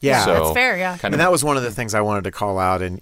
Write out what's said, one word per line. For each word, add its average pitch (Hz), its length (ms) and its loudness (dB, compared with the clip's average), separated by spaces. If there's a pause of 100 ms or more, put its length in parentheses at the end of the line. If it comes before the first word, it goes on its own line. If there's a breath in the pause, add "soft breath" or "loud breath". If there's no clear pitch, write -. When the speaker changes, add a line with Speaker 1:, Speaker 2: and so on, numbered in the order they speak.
Speaker 1:
Yeah. 131 240 2
Speaker 2:
So 92 80 2
Speaker 3:
That's 80 180 2
fair, 240 260 0
yeah. 185 200 -4
Speaker 2:
kind - 80 -6
Speaker 1:
And 98 100 -2
Speaker 2:
of 147 40 2
Speaker 1:
that 180 120 4
was 156 120 2
one 147 120 2
of 127 80 -2
the 117 80 -4
things 110 240 -4
I 107 60 2
wanted 104 240 0
to 95 60 -8
call 98 280 -4
out 92 220 2
in, 92 200 -6